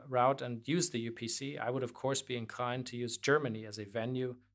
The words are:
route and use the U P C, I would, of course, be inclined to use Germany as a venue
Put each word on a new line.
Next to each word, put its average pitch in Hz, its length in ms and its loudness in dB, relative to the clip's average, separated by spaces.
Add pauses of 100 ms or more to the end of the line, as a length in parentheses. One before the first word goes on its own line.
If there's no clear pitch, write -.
route 131 320 6
and 120 260 -6
use 170 240 2
the 120 100 -2
U 117 120 -4
P 117 160 -6
C, 139 300 -4
I 113 120 -2
would, 131 120 0
of 117 100 -4
course, 131 300 0
be 123 140 -4
inclined 123 500 -2
to 123 100 -8
use 120 220 -4
Germany 123 480 2
as 107 120 -10
a 107 60 -6
venue 123 520 -2 (180)